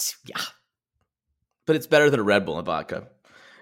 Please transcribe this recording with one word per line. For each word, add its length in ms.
Yeah. 160
But 100
it's 120
better 220
than 100
a 40
Red 220
Bull 120
and 80
vodka. 420